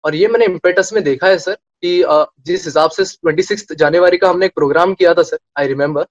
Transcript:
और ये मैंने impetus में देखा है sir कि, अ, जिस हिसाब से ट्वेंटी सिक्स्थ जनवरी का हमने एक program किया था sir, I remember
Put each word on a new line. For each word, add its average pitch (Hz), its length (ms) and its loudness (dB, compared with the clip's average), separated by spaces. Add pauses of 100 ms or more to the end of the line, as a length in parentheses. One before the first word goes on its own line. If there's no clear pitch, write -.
और 156 100 -4
ये 190 120 0
मैंने 233 180 2
impetus 185 480 -2
में 208 100 -2
देखा 143 240 -2
है 190 120 2
sir 185 140 -6
कि, 175 480 -4
अ, 151 300 2 (140)
जिस 175 200 -6
हिसाब 156 240 2
से 190 140 -4
ट्वेंटी 165 380 -2
सिक्स्थ 202 320 -6
जनवरी 170 440 2
का 185 120 2
हमने 180 160 0
एक 190 100 -2
program 165 380 0
किया 175 200 2
था 165 100 2
sir, 156 160 -4 (200)
I 139 100 -2
remember 143 420 -4